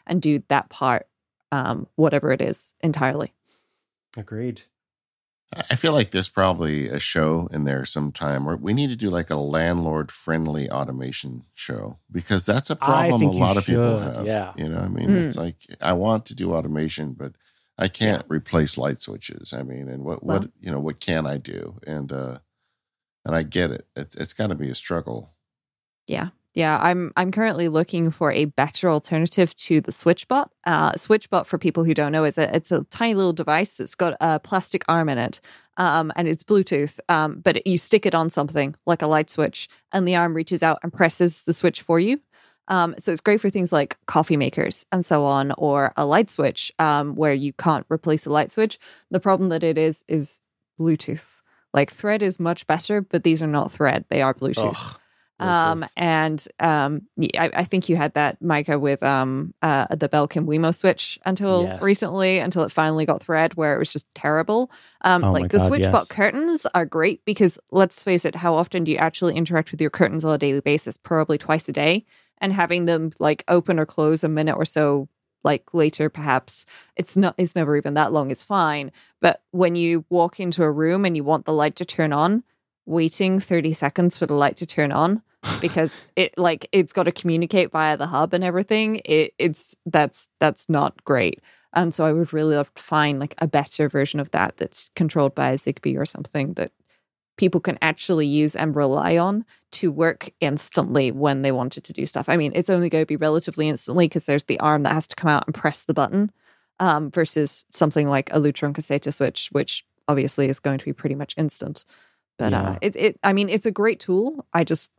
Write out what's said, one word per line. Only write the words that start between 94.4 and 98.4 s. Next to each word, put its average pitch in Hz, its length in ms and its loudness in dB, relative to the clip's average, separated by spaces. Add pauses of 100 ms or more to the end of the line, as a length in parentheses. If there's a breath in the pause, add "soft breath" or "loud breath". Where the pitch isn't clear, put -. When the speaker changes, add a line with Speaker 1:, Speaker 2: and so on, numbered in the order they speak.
Speaker 1:
that's - 400 -8
controlled 151 380 2
by 135 160 0
a 131 80 0
Zigbee 139 400 -4
or 147 80 -2
something - 480 -6
that - 180 -6 (640)
people 180 240 2
can - 200 -4
actually 160 460 0
use 151 300 0